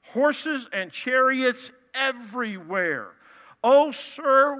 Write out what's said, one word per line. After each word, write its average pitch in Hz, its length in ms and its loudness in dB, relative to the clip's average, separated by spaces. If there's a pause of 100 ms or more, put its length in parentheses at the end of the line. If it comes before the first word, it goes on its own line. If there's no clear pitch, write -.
horses, 277 680 -2
and 185 200 -6
chariots 262 800 0 (220)
everywhere. 196 1200 -4 (500)
'Oh, 277 260 6
sir, 277 680 0